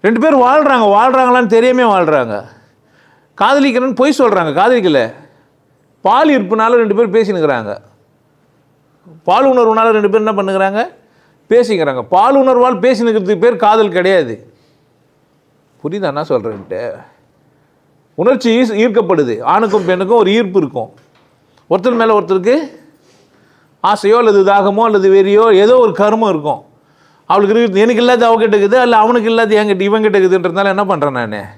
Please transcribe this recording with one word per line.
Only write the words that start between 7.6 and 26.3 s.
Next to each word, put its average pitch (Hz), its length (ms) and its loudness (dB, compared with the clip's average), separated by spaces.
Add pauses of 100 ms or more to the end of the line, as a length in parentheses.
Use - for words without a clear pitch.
பால் 226 240 0
உணர்வுனால 226 440 2
ரெண்டு 208 200 0
பேர் 214 140 0
என்ன 208 180 -2
பண்ணுகிறாங்க? 196 460 -4 (600)
பேசிக்கிறாங்க. 180 540 0
பால் 214 340 2
உணர்வால் 254 440 2
பேசினுக்கிறதுக்கு 214 580 0
பேர் 233 180 0
காதல் 214 320 2
கிடையாது. 175 640 -2 (1300)
புரியுதா 170 300 -6
நான் 147 160 -8
சொல்றேன்ட்டு? 104 680 -8 (1160)
உணர்ச்சி 233 480 0
ஈஸ்-, 220 260 0
ஈர்க்கப்படுது. 165 540 -2
ஆணுக்கும் 196 420 -2
பெண்ணுக்கும் 185 340 0
ஒரு 196 140 2
ஈர்ப்பு 202 260 0
இருக்கும். 123 360 -6 (760)
ஒருத்தர் 196 260 -2
மேல 226 240 0
ஒருத்தருக்கு 196 600 -4 (1000)
ஆசையோ 208 340 0
அல்லது 208 280 2
தாகமோ 202 400 2
அல்லது 196 280 2
வெறியோ 202 420 4
ஏதோ 214 220 4
ஒரு 233 160 2
கருமம் 214 360 0
இருக்கும். 151 360 -4 (600)